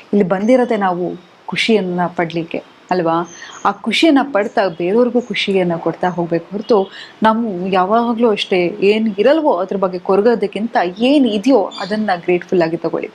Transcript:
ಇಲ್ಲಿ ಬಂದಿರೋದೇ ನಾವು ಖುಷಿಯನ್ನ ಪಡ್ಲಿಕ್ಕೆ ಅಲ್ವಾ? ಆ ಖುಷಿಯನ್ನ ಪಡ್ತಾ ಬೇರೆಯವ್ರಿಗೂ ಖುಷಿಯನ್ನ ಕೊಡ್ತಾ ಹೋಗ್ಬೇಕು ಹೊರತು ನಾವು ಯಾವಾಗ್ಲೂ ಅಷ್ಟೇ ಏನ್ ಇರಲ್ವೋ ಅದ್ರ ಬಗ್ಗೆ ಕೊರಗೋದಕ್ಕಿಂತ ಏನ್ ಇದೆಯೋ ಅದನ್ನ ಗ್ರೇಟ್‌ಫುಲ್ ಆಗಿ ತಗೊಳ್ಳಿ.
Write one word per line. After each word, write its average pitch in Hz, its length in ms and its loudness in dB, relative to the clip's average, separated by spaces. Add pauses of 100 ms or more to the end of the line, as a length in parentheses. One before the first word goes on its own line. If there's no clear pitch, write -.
(120)
ಇಲ್ಲಿ 202 120 4
ಬಂದಿರೋದೇ 220 520 2
ನಾವು 180 400 -2 (300)
ಖುಷಿಯನ್ನ 185 600 0
ಪಡ್ಲಿಕ್ಕೆ 170 720 -6 (140)
ಅಲ್ವಾ? 170 400 0 (340)
ಆ 196 60 2
ಖುಷಿಯನ್ನ 233 480 2 (140)
ಪಡ್ತಾ 202 360 0
ಬೇರೆಯವ್ರಿಗೂ 214 520 0
ಖುಷಿಯನ್ನ 190 560 -2
ಕೊಡ್ತಾ 170 320 -2
ಹೋಗ್ಬೇಕು 170 420 -2
ಹೊರತು 202 400 0 (320)
ನಾವು 214 460 0
ಯಾವಾಗ್ಲೂ 220 640 2
ಅಷ್ಟೇ 185 500 0
ಏನ್ 214 380 2
ಇರಲ್ವೋ 277 380 2
ಅದ್ರ 190 200 -4
ಬಗ್ಗೆ 185 220 -2
ಕೊರಗೋದಕ್ಕಿಂತ 202 800 0 (220)
ಏನ್ 262 280 4
ಇದೆಯೋ 214 440 2 (100)
ಅದನ್ನ 208 360 -4
ಗ್ರೇಟ್‌ಫುಲ್ 175 460 0
ಆಗಿ 165 140 0
ತಗೊಳ್ಳಿ. 156 380 -6